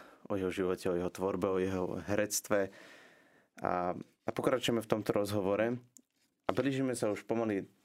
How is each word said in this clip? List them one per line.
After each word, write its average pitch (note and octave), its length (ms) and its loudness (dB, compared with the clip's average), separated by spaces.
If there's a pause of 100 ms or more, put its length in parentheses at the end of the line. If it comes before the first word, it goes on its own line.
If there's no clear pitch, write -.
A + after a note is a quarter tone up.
(300)
o G#2 80 0
jeho F#2 120 0
živote, F#2 400 0
o F2+ 80 2
jeho F2 160 0
tvorbe, F#2+ 360 0
o F#2+ 120 2
jeho F#2 480 0
herectve. G2+ 640 0 (880)
A, F2+ 360 0
a - 360 -14
pokračujeme A#2+ 480 0
v - 100 0
tomto A2 220 0
rozhovore. G#2 640 2 (640)
A - 80 -4
blížime C3 460 0
sa G#2+ 160 2
už - 120 -8
pomaly A2 440 0 (160)